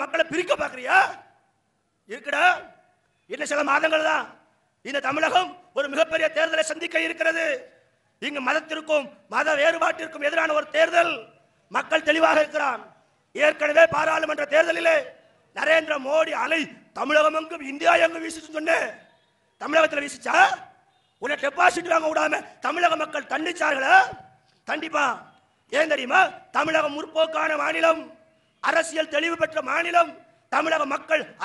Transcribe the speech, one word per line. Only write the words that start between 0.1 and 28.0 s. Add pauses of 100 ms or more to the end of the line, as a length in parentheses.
பிரிக்க
பாக்குறியா? (1120)
இருக்குடா, (840)
இன்னும்
சில
மாதங்கள்
தான் (640)
இந்த
தமிழகம் (280)
ஒரு
மிகப்பெரிய
தேர்தலை
சந்திக்க (100)
இருக்கிறது. (760)
இங்கு
மதத்திற்கும் (280)
மத (120)
வேறுபாட்டிற்கும்
எதிரான
ஒரு
தேர்தல். (580)
மக்கள்
தெளிவாக
இருக்கிறான். (540)
ஏற்கனவே (120)
பாராளுமன்ற
தேர்தலிலே (600)
நரேந்திர (100)
மோடி (100)
அலை (380)
தமிழகம்
எங்கும்
இந்தியா (120)
எங்கும்
வீசிச்சுன்னு
சொன்னேன். (720)
தமிழகத்துல
வீசிச்சா? (840)
உன்னை
deposit
வாங்க
விடாம (260)
தமிழக
மக்கள்
தண்டிச்சார்களா? (760)
கண்டிப்பா. (720)
ஏன்
தெரியுமா? (360)
தமிழகம்
முற்போக்கான (100)
மாநிலம், (680)